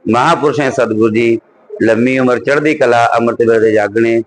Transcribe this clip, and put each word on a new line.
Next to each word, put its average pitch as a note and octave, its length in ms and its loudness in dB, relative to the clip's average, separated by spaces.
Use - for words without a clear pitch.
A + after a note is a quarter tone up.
ਮਹਾਂਪੁਰਸ਼ਾਂ C#3+ 640 0
ਸਤਿਗੁਰੂ A2 440 0
ਜੀ A#2 240 0
ਲੰਮੀ A2+ 480 0
ਉਮਰ, B2+ 200 0
ਚੜ੍ਹਦੀ D3 360 -2
ਕਲਾ, A#2+ 300 2
ਅੰਮ੍ਰਿਤ A#2 240 -2
ਵੇਲੇ A2+ 200 2
ਦੇ A2 120 2
ਜਾਗਣੇ A2+ 540 0